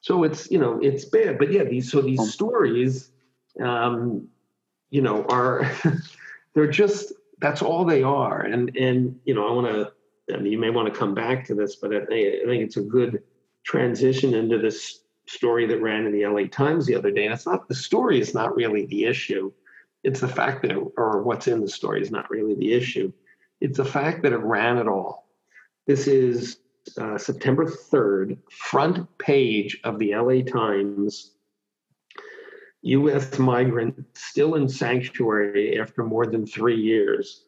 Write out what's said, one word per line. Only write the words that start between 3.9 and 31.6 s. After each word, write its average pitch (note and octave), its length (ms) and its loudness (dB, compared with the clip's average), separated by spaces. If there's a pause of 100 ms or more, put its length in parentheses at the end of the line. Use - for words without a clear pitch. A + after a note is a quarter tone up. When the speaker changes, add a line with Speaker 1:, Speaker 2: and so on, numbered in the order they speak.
Speaker 1:
you C#3 120 2
know, G#2+ 240 2
are, B2 440 2 (440)
<laughs> - 400 -20
they're D3+ 180 4
just, G3+ 400 2 (280)
that's D3 220 -2
all E3+ 220 0
they D#3 200 4
are. C3 380 0
And, A#2+ 360 -2
and, B2+ 480 0
you C#3 80 2
know, G#2+ 140 0
I A#2 40 0
wanna, A2 400 -2 (420)
I - 40 -4
mean, G2+ 160 -2
you A2+ 60 -2
may A2+ 100 0
wanna A2+ 220 0
come G2+ 220 -2
back B2 340 -2
to A2+ 80 -4
this, G2+ 200 -2
but G#2 180 -4
I G2+ 120 -2
think, G#2+ 380 0
I - 40 -2
think A#2+ 160 0
it's G#2+ 140 -6
a G#2+ 60 -2
good B2 400 0 (400)
transition B2+ 720 2
into A2+ 260 2
this - 420 -4 (240)
story A#2 400 0
that A2 160 0
ran A2 240 0
in G#2 80 -2
the G#2 100 0
L G#2 140 0
A G2+ 100 0
Times D3 380 0
the B2+ 100 2
other G2+ 160 0
day. G#2 140 0
And A2 80 -2
it's B2+ 140 -8
not, F#3+ 200 -4
the B2 80 -4
story G#3 460 2
is - 120 -4
not A2 220 -2
really G#2+ 300 0
the G#2+ 200 -2
issue. G2 460 -2 (520)
It's C3 180 -2
the B2 80 -2
fact - 320 -2
that, - 100 -2
it, - 60 -2 (180)
or A2 280 0
what's A#2 240 -2
in A#2 120 0
the G2+ 80 -2
story G2 340 -4
is G2+ 100 -6
not - 180 -8
really G#2+ 260 -2
the G#2 180 0
issue. A#2+ 380 -2 (480)
It's C3+ 180 -2
the C#3 80 0
fact D#3 380 -2
that C#3 80 4
it A#2 80 0
ran A2+ 380 2
at A2+ 100 0
all. F#2+ 400 -4 (580)
This C#3 220 2
is, B2 520 2 (380)
uh, G#2+ 200 -6
September C3+ 480 0
third, G#2 720 0 (120)
front E3+ 560 0 (120)
page A#2 680 2
of A2 160 -4
the G#2 140 0
L A#2+ 180 2
A C3 100 4
Times, G#2 920 -2 (1500)